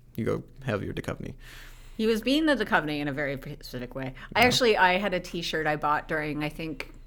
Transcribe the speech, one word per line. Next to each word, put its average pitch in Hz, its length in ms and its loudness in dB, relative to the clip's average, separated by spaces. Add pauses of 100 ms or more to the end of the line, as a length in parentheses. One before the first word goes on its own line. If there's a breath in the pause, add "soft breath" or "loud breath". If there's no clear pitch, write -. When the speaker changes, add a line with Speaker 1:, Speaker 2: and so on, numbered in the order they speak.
(160)
Speaker 1:
You 113 80 -2
go 107 200 0 (220)
have 104 180 -2
your 92 100 -6
Duchovny." - 400 -6 (640 loud breath)
Speaker 2:
He 220 80 2
was 220 160 2
being 285 240 4
the 294 100 6
Duchovny 151 460 0
in 147 80 -2
a 139 40 -2
very 139 200 -2 (260)
specific - 360 -10
way. 131 180 -6 (220 loud breath)
I 208 60 6
Speaker 1:
Yeah. 240 40 8
Speaker 2:
actually, 247 320 6
I 180 220 6
had 202 160 -2
a 180 40 0
T-shirt 165 480 -4
I 151 80 2
bought 151 320 0
during, 151 360 -2
I 151 60 0
think, 160 440 -10 (140)